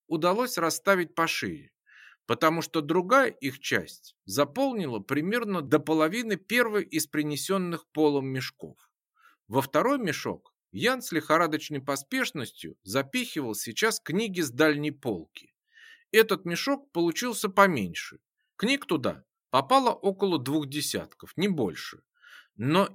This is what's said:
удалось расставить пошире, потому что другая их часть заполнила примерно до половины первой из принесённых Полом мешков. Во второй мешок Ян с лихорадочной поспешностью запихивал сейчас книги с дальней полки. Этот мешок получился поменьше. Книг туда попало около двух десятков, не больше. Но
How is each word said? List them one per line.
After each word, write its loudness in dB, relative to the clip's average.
удалось 0
расставить 0
пошире, -2
потому 2
что -2
другая 4
их -8
часть -4
заполнила 0
примерно -2
до 4
половины 0
первой 0
из -4
принесённых -4
Полом 2
мешков. -10
Во 0
второй 2
мешок -6
Ян -2
с -10
лихорадочной 0
поспешностью -6
запихивал -4
сейчас -2
книги -2
с -2
дальней 2
полки. -8
Этот 4
мешок -4
получился -2
поменьше. 2
Книг 0
туда -2
попало 4
около 0
двух -4
десятков, -8
не 2
больше. -4
Но 2